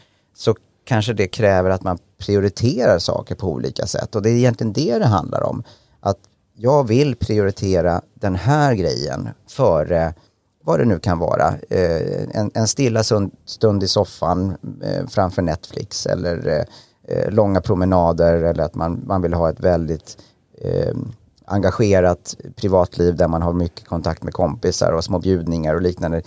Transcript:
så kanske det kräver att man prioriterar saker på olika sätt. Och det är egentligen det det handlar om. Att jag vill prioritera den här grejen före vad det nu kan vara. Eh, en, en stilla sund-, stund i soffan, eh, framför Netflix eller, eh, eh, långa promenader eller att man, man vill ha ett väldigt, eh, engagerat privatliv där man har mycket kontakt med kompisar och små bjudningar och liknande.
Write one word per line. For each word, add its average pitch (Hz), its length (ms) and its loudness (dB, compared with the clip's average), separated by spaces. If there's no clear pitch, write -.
så - 200 0
kanske 110 280 0
det 101 140 0
kräver 95 420 2
att 95 140 0
man 90 140 -2
prioriterar 101 800 2
saker - 360 -4
på - 160 -6
olika 65 340 -6
sätt. - 300 -6
Och 104 60 -2
det 107 80 0
är 120 60 2
egentligen 120 380 2
det 151 260 -2
det 208 60 0
handlar 98 380 0
om. - 200 -4
Att 98 180 -2
jag 131 320 2
vill 127 280 2
prioritera 95 840 0
den 95 220 -4
här 135 380 2
grejen 71 560 -4
före 82 640 2
vad 160 160 0
det 143 60 2
nu 95 140 2
kan 85 200 -2
vara. 80 340 0
Eh, 90 520 0
en, 107 200 -2
en 113 140 0
stilla 113 340 0
sund-, 104 300 0
stund 101 380 0
i 92 40 0
soffan, 92 680 -2
eh, 50 240 -4
framför 95 340 -2
Netflix - 640 -6
eller, 87 420 -2
eh, 78 160 0
eh, - 140 -2
långa 101 300 2
promenader 87 720 2
eller 82 300 0
att 76 120 -4
man, 85 320 -4
man 95 140 0
vill 85 120 0
ha 85 160 2
ett 78 100 -6
väldigt, 82 580 -2
eh, 50 320 -2
engagerat 92 920 2
privatliv 87 600 2
där 85 120 4
man 82 140 0
har 87 120 0
mycket 87 340 -4
kontakt 82 360 -4
med 90 100 -6
kompisar 90 600 0
och 82 100 -2
små 92 160 -2
bjudningar 82 560 0
och 85 60 -2
liknande. 85 460 -2